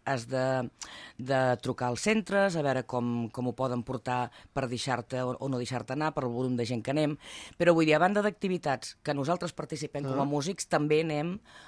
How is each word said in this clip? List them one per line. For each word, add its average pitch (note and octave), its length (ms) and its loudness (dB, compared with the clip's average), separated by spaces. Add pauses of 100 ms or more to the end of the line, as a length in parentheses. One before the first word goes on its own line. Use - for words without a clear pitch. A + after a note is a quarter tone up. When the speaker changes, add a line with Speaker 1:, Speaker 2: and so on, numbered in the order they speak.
Speaker 1:
has B2+ 240 -2
de, C3 400 0 (520)
de C3 240 2 (180)
trucar B2 320 -2
als A2+ 160 -6
centres, G3 480 2
a D3 80 0
veure C3 240 0
com, A#2+ 400 -2
com B2 200 -4
ho - 40 -2
poden B2 320 -2
portar B2 460 -4 (200)
per C3 160 -4
deixar-te B2 540 -4
o, B2+ 160 -2
o C3+ 100 -6
no B2+ 140 0
deixar-te B2 320 -4
anar, D#3 240 0
per C#3 80 -2
el A#2+ 80 -2
volum B2+ 240 0
de A#2+ 80 0
gent A#2 160 -2
que C3+ 80 -6
anem. D3 300 2 (360)
Però, E3+ 220 6
vull D#3+ 80 6
dir, D3+ 80 6
a D#3 80 6
banda G3+ 240 4
d'activitats F3+ 800 -2
que D3+ 80 0
nosaltres D#3 400 -2
participem D3 560 -8
com C3 80 0
a C#3 80 2
Speaker 2:
Ah. - 0 -
Speaker 1:
músics, D3 400 -2
també D3+ 400 2
anem D#3+ 340 -2 (280)